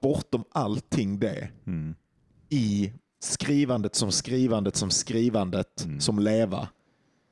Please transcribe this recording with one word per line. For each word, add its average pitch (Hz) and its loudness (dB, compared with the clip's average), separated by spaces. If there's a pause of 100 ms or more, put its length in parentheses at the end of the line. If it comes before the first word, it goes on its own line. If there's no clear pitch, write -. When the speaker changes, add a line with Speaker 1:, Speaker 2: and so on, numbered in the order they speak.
Speaker 1:
bortom 135 0
allting 107 -2
det 104 -2 (160)
Speaker 2:
Mm. 80 -4 (540)
Speaker 1:
i 107 0 (260)
skrivandet 127 0
som 101 0
skrivandet 113 2
som 98 -2
skrivandet 104 0
Speaker 2:
Mm. 78 -6
Speaker 1:
som 107 2
leva 107 2 (640)